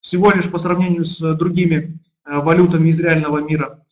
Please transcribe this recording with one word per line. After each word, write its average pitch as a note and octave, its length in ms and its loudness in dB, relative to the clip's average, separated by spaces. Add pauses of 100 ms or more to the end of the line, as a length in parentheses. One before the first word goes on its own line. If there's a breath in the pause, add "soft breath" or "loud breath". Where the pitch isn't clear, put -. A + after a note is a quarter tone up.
всего F#3 320 2
лишь F3+ 180 0
по F3 80 -4
сравнению F3 460 0
с D#3+ 300 -4
другими, E3+ 640 -2 (260)
э, C#3+ 140 -6
валютами E3 500 2
из E3 100 2
реального D#3 400 0
мира. D3+ 540 -6